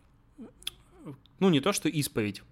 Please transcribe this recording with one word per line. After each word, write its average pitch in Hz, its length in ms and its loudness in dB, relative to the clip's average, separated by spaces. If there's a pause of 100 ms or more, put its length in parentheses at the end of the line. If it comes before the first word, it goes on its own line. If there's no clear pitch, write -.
(1400)
Ну, 185 100 6
не 147 100 6
то, 202 120 0
что - 160 -2
исповедь, 127 540 -2 (100)